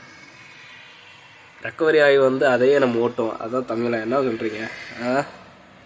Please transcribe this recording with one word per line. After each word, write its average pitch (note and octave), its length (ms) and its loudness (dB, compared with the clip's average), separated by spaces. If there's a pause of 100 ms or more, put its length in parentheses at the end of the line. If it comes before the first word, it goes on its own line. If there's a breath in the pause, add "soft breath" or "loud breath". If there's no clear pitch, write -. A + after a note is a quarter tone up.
(1600 loud breath)
ரெக்கவரி C3+ 400 2
ஆகி C#3 140 6
வந்து C3+ 300 2
அதையே C3 320 4
நம்ம A#2+ 280 2
ஓட்டுவோம். A2+ 360 -4
அதான் B2+ 240 -6
தமிழா, A#2 340 -4
என்ன A#2 180 -2
சொல்றீங்க? A2+ 500 -4 (340)
ஆ? C3 220 -2 (600)